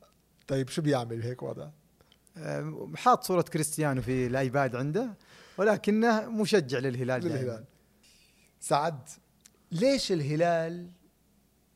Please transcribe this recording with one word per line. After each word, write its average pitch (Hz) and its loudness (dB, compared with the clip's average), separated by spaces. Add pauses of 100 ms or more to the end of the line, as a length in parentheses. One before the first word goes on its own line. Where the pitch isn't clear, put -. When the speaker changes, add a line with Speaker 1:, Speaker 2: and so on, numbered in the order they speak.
(480)
Speaker 1:
طيب 135 0
شو 170 -4
بيعمل 120 0
بهيك 123 -6
وضع؟ - -8 (680)
Speaker 2:
أم، 151 -8
حاط - 4
صورة 180 2
كريستيانو 147 -2
في 127 0
الآيباد 131 0
عنده، 180 -2 (420)
ولكنه 214 2
مشجع 175 2
للهلال 127 0
Speaker 1:
للهلال. 135 -2
Speaker 2:
دائمًا. 113 -6 (960)
Speaker 1:
سعد، 147 0 (640)
ليش 226 2
الهلال، 170 0 (840)